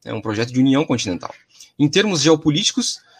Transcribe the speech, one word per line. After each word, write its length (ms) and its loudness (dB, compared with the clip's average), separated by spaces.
né? 100 -10
Um 80 -8
projeto 300 -4
de 80 0
união 240 4
continental. 500 -4
Em 100 4
termos 340 0
geopolíticos, 760 0